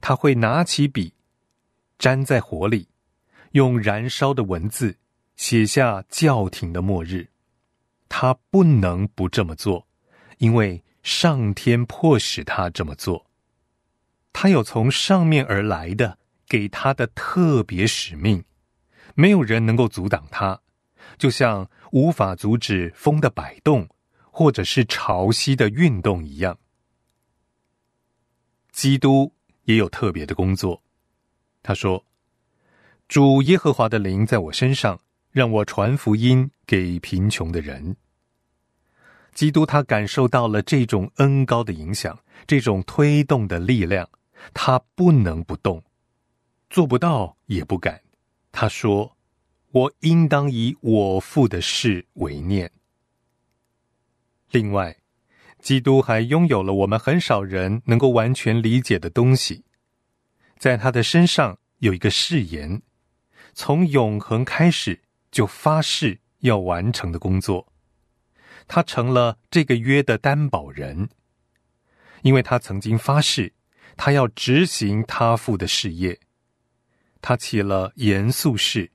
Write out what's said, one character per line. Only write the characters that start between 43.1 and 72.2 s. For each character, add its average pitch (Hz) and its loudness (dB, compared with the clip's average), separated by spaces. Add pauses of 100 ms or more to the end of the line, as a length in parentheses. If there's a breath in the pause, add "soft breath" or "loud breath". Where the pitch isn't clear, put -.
动 127 0
的 87 -4
力 98 0
量， 90 -4 (440 loud breath)
他 127 0 (180)
不 180 6
能 87 2
不 82 -8
动， 82 -4 (880)
做 175 2
不 127 0
到 123 -2
也 87 -4
不 92 -4
敢。 - -6 (500)
他 - -2
说 104 -2 (560)
，“我 127 2
应 165 4
当 143 0
以 117 -2
我 101 2
父 135 0
的 - -4
事 - -2 (100)
为 71 -8
念。” 90 -4 (1800)
另 107 0
外， 92 -4 (640 soft breath)
基 131 -2
督 135 4
还 110 0
拥 156 2
有 107 2
了 95 -2
我 98 0
们 107 0
很 147 0
少 107 0
人 95 -4
能 117 2
够 135 4
完 117 2
全 113 -2
理 113 2
解 110 -2
的 85 -6
东 127 4
西。 - -6 (920)
在 127 2
他 123 0
的 117 0
身 170 4
上 117 0 (200)
有 101 0
一 90 -4
个 104 0
誓 147 -2
言， 80 -8 (720 soft breath)
从 165 0
永 120 0
恒 113 -2
开 170 2
始 - -6 (280)
就 - 0
发 156 0
誓 113 -4 (180)
要 113 2
完 90 -2
成 - -6
的 82 -6
工 95 0
作。 92 -4 (1000 soft breath)
他 170 0
成 127 -2
了 120 0 (140)
这 160 2
个 123 2
约 131 2
的 117 0
担 143 0
保 73 -6
人， 71 -8 (1120 soft breath)